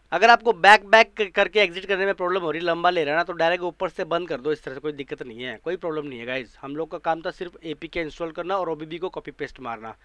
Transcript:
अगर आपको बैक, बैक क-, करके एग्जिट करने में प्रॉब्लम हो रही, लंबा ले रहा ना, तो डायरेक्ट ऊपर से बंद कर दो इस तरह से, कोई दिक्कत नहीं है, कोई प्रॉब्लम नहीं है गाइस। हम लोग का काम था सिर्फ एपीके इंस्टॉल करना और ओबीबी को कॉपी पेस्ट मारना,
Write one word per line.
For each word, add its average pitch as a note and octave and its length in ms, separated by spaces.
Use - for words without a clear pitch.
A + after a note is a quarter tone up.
अगर F#3 180
आपको A#3 240
बैक, G3+ 320
बैक A3 320
क-, G3+ 180
करके G3+ 240
एग्जिट F#3 260
करने F#3+ 200
में G3 100
प्रॉब्लम F#3 260
हो D#3+ 100
रही, D#3+ 100
लंबा E3+ 280
ले F3 140
रहा D3 120
ना, E3+ 80
तो F3 100
डायरेक्ट E3+ 300
ऊपर F3+ 260
से F#3+ 160
बंद E3+ 240
कर C3+ 120
दो D3+ 100
इस D3 120
तरह C3+ 100
से, C3+ 60
कोई D3+ 120
दिक्कत C#3+ 320
नहीं A#2+ 200
है, B2 140
कोई F3 200
प्रॉब्लम D#3 300
नहीं B2 120
है A#2 60
गाइस। B2+ 360
हम C#3 140
लोग D#3+ 160
का F3+ 80
काम E3 220
था F3+ 100
सिर्फ F3 340
एपीके E3 360
इंस्टॉल D#3+ 300
करना F3 260
और F3 120
ओबीबी D#3+ 280
को F3 120
कॉपी D3+ 240
पेस्ट - 260
मारना, A2+ 460